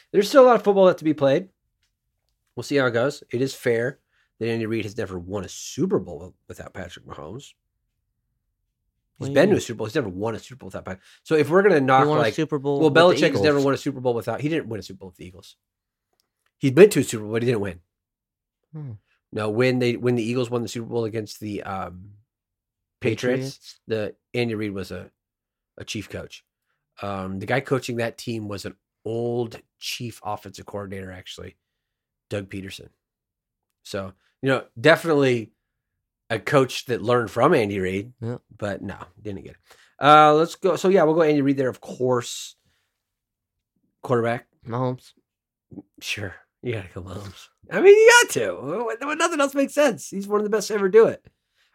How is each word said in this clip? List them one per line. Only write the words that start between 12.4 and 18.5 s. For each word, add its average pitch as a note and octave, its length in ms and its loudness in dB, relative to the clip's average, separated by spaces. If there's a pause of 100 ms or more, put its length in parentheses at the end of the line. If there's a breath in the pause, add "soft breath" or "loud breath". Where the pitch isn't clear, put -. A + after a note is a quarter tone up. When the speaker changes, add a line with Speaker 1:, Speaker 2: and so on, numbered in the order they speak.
Speaker 2:
Bowl C#3+ 220 -2
Speaker 1:
well, D#3 100 4
Speaker 2:
with C#3 60 2
the D#3+ 40 8 (280)
Speaker 1:
Belichick's C#3+ 140 0
never D3 160 4
Speaker 2:
Eagles. C#3 80 2
Speaker 1:
won C#3 100 2
a - 20 -8
Super C3 220 -8
Bowl B2+ 160 0
without, A2+ 260 -6
he D3 80 -4
didn't D3+ 200 -4
win A2 100 -8
a F#2 40 -12
Super F#2+ 180 -18
Bowl F#2+ 80 -16
with - 80 -20
the - 100 -18
Eagles. F2+ 280 -20 (1040)
He's C#3 140 0
been F3 180 10
to D#3 120 0
a - 20 -2
Super A2 220 -6
Bowl, G#2 80 -8
but A#2 100 -2
he - 40 -4
didn't A#2 140 0
win. F2+ 180 -8 (920)